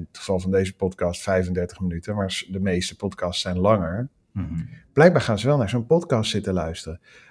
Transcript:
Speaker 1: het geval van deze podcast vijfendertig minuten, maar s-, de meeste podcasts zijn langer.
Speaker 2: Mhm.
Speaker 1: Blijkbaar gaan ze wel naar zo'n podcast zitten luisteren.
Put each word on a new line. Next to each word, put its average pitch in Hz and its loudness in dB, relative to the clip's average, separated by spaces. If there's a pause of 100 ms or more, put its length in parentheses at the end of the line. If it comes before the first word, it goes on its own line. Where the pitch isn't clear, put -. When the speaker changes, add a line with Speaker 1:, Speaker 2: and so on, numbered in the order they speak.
Speaker 1:
het - -20
geval 92 -2
van 92 -2
deze 95 2
podcast 90 -2
vijfendertig 90 0
minuten, 90 -4
maar 98 -2
s-, - -6
de 95 -4
meeste 90 0
podcasts 90 -4
zijn 90 -2
langer. 98 2 (220)
Speaker 2:
Mhm. 82 -6 (400)
Speaker 1:
Blijkbaar 156 6
gaan 107 0
ze 110 -2
wel 147 4
naar 107 0
zo'n 117 -2
podcast 127 2
zitten 98 0
luisteren. 82 -4 (320)